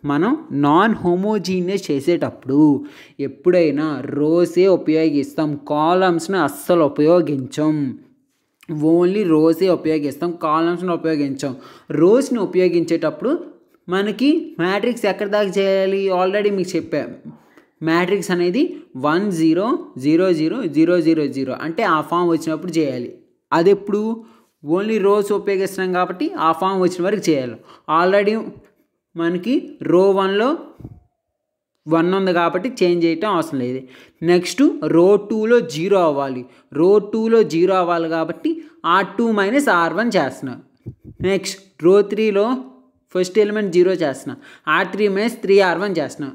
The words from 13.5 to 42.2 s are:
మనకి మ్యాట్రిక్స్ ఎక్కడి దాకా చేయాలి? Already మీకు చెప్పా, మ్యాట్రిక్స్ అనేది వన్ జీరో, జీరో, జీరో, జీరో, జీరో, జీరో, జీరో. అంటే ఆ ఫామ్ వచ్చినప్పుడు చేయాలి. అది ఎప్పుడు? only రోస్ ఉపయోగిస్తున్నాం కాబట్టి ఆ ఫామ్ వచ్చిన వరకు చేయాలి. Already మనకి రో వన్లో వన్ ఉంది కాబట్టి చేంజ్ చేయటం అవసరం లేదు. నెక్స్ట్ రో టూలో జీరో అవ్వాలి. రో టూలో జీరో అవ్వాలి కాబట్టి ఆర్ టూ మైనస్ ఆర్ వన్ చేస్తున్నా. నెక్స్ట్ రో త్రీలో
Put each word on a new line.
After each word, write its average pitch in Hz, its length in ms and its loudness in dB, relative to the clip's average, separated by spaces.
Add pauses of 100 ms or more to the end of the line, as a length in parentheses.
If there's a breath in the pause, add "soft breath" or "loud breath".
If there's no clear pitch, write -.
మనకి 220 720 0
మ్యాట్రిక్స్ 208 460 -2
ఎక్కడి 202 240 -2
దాకా 208 200 0
చేయాలి? 190 600 0
Already 190 440 0
మీకు 180 220 -4
చెప్పా, 90 560 -6 (520 soft breath)
మ్యాట్రిక్స్ 180 480 0
అనేది 180 460 0 (200 loud breath)
వన్ 165 340 0
జీరో, 170 480 0 (180)
జీరో, 165 360 2
జీరో, 165 300 -2
జీరో, 185 40 -4
జీరో, 165 340 2
జీరో, 151 260 2
జీరో. 131 340 -6
అంటే 165 220 -4
ఆ 160 180 2
ఫామ్ 175 280 0
వచ్చినప్పుడు 160 420 -4
చేయాలి. 135 440 -4 (380)
అది 170 160 4
ఎప్పుడు? 208 540 -2 (480 loud breath)
only 208 320 -2
రోస్ 202 280 2
ఉపయోగిస్తున్నాం 190 600 -2
కాబట్టి 185 400 -2
ఆ 160 180 0
ఫామ్ 185 300 -2
వచ్చిన 180 240 0
వరకు 196 240 -2
చేయాలి. 127 260 -2 (480 loud breath)
Already 202 460 0 (680)
మనకి 180 680 -4
రో 185 300 4
వన్లో 202 460 0 (1300)
వన్ 165 260 2
ఉంది 190 200 0
కాబట్టి 175 360 0 (140)
చేంజ్ 175 220 2
చేయటం 165 240 -2
అవసరం 156 300 -2
లేదు. 127 220 -6 (400 loud breath)
నెక్స్ట్ 175 420 0 (200)
రో 170 320 4
టూలో 220 440 0
జీరో 170 380 -2
అవ్వాలి. 139 480 -2 (280 soft breath)
రో 185 260 4
టూలో 220 440 2
జీరో 175 320 2
అవ్వాలి 170 340 0
కాబట్టి 165 540 -4 (220 loud breath)
ఆర్ 180 200 2 (120)
టూ 233 140 0
మైనస్ 220 380 2
ఆర్ 170 240 2
వన్ 220 220 -2
చేస్తున్నా. 135 440 -4 (640)
నెక్స్ట్ - 600 -6
రో 196 180 6
త్రీలో 214 560 0 (580)